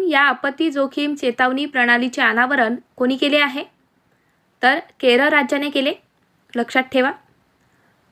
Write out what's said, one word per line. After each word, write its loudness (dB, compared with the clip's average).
या 2
आपत्ती 0
जोखीम -4
चेतावणी -2
प्रणालीचे 0
अनावरण 0
कोणी 0
केले 2
आहे? -2
तर 2
केरळ 4
राज्याने 0
केले. -2
लक्षात -2
ठेवा. 0